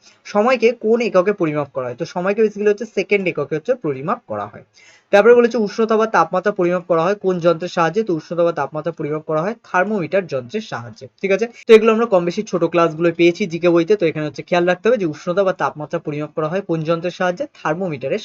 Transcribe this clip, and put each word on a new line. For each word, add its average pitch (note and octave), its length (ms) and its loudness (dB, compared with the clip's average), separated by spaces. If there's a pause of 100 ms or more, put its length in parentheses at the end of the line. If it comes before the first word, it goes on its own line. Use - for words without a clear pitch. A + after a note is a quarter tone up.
(320)
সময়কে A3+ 360 2 (160)
কোন A3+ 140 2 (100)
এককে F#3 320 2
পরিমাপ D3 360 -2
করা B2+ 120 -4
হয়? B2 120 -10
তো E3+ 40 -4 (100)
সময়কে G3 300 -2
basically G#3 280 0
হচ্ছে G#3+ 140 -6 (100)
সেকেন্ড G3 340 0
এককে D3 280 -4
হচ্ছে A#3+ 140 -4 (120)
পরিমাপ D3 360 -4 (100)
করা G#2 220 -6
হয়। - 140 -20 (460)
তারপরে G#3 260 8
বলেছে A#3+ 180 4 (100)
উষ্ণতা A3 340 -2
বা A3 60 2 (100)
তাপমাত্রা F#3 420 2
পরিমাপ F3 320 0
করা E3 160 2
হয় G3+ 180 0
কোন F#3 100 0 (100)
যন্ত্রের E3+ 320 0
সাহায্যে? E3+ 320 0
তো F#3 100 -2
উষ্ণতা E3+ 280 -4
বা E3+ 140 0
তাপমাত্রা D3+ 380 -6
পরিমাপ D3+ 320 -6
করা D#3 140 0
হয় G#3+ 100 -4 (140)
থার্মোমিটার F#3 540 -2 (100)
যন্ত্রের C#3 380 -6
সাহায্যে। A#2 360 -12 (140)
ঠিক G3 160 -4
আছে, G#3+ 100 -2 (200)
তো - 100 0
এগুলো A3 200 4
আমরা A3+ 160 0
কম F3+ 160 4
বেশি F3 220 -4
ছোট E3+ 120 -2 (100)
ক্লাসগুলো E3+ 360 2 (120)
পেয়েছি E3+ 220 2 (100)
জিকে E3+ 220 0
বইতে, E3+ 260 2
তো F3+ 100 0
এখানে D3+ 180 -4
হচ্ছে D3+ 200 -10
খেয়াল F3 220 2
রাখতে F3+ 160 -2
হবে A#3+ 160 2
যে F3+ 100 0
উষ্ণতা F3+ 360 -2
বা F3+ 40 2 (100)
তাপমাত্রা D3+ 440 -4
পরিমাপ D3+ 300 -6
করা D#3 160 -4
হয় G3 160 -4
কোন E3 100 -2 (100)
যন্ত্রের E3+ 300 -2
সাহায্যে? F3+ 260 -2 (140)
থার্মোমিটারের E3 680 -4